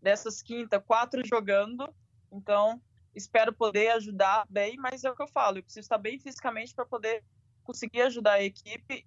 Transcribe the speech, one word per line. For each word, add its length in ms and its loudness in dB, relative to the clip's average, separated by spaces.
dessas 420 0
quinta, 360 -2
quatro 480 0
jogando, 640 0
então 500 0
espero 360 2
poder 400 2
ajudar 560 2
bem, 280 -2
mas 260 -6
é 80 0
o 60 -10
que 60 -6
eu 60 -6
falo, 300 2
eu 60 -12
preciso 220 -18
estar 120 0
bem 220 -6
fisicamente 520 -8
pra 140 -8
poder 380 -4
conseguir 360 -4
ajudar 320 2
a 80 4
equipe 640 -8